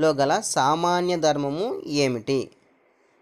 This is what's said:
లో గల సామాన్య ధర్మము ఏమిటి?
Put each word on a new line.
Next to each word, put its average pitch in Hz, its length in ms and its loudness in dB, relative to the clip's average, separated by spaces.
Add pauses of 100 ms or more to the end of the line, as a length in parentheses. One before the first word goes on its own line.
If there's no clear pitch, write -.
లో 160 60 4 (100)
గల 139 140 2 (200)
సామాన్య 175 600 0 (100)
ధర్మము 147 420 0 (360)
ఏమిటి? 131 340 0 (840)